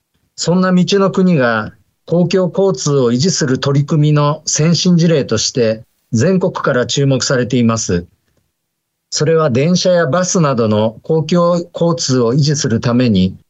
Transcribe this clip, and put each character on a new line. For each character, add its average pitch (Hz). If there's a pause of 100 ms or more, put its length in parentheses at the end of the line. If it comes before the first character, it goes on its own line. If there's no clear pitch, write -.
(360)
そ -
ん 185
な 185
道 180 (160)
の 196
国 185
が 113 (340)
公 170
共 185
交 190
通 143
を 120
維 -
持 151
す -
る 127
取 139
り 143
組 151
み -
の 147
先 165
進 175
事 165
例 151
と 110
し -
て、 113 (260)
全 175
国 185
か -
ら 123
注 143
目 135
さ 139
れ 120
て 123
い 123
ま 113
す。 87 (1040)
そ -
れ 160
は 160
電 143
車 185
や 170
バ 175
ス 180
な 139
ど 113
の 107
公 160
共 170 (180)
交 170
通 131
を 117
維 135
持 143
す 139
る 113
た 117
め 123
に、 95 (120)